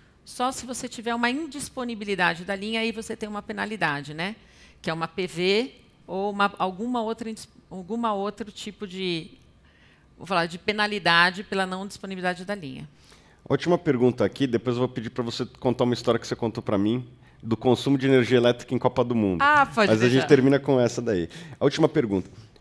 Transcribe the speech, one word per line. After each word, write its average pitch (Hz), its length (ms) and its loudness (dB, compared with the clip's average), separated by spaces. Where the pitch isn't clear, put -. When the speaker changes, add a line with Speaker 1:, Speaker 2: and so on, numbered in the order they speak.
Speaker 1:
Só 247 260 -4
se 247 160 -10
você 247 220 -8
tiver 233 260 -6
uma 240 160 0
indisponibilidade 220 1120 -4
da 196 100 -4
linha, 214 260 -4
aí 226 100 0
você 220 260 -8
tem 214 120 -8
uma 208 140 -8
penalidade, 180 720 -4
né? 175 240 -6
Que - 80 -4
é - 20 -2
uma 165 160 -4
P 185 180 -6
V 190 480 0
ou 196 240 -4
uma, 202 280 0
alguma 208 440 -4
outra 220 280 -6
ins-, - 180 -14
alguma 214 420 -4
outro 202 400 -6
tipo - 340 -12
de, 180 440 -4
vou - 100 -16
falar, 170 200 0
de 170 120 -12
penalidade 190 840 2
pela 196 220 -2
não 185 200 -6
disponibilidade 185 580 -6
da 202 100 -6
linha. 151 340 -12
Speaker 2:
Última 165 300 2
pergunta 123 460 4
aqui, 117 220 0
depois 117 300 0
eu 120 40 -2
vou 127 80 2
pedir 117 200 -8
pra 120 160 -6
você 117 220 -4
contar 127 380 -2
uma 120 100 2
história 117 260 0
que - 60 -12
você 123 100 -6
contou 113 260 -4
pra 107 140 0
mim, 113 320 0
do 113 140 0
consumo 127 400 4
de 135 100 -2
energia 127 300 6
elétrica 120 380 2
em 123 40 0
Copa 123 240 2
do 120 120 -2
Mundo. 98 260 2
Speaker 1:
Ah, 285 240 4
pode 220 260 2
Speaker 2:
Mas 110 100 4
a 120 40 6
gente 120 80 4
Speaker 1:
deixar. 131 160 4
Speaker 2:
termina 139 300 6
com 139 200 2
essa 120 220 2
daí. 98 300 -2
A - 60 2
última 147 240 4
pergunta. 101 420 0